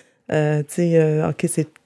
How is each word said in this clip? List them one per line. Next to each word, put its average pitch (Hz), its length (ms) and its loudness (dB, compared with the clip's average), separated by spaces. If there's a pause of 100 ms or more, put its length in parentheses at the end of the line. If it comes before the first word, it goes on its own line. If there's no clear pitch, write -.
(320)
euh, 151 280 0
tu 147 140 -8
sais, 175 240 0
euh, 156 320 2
OK, - 180 -4
c'est, 151 200 -4 (160)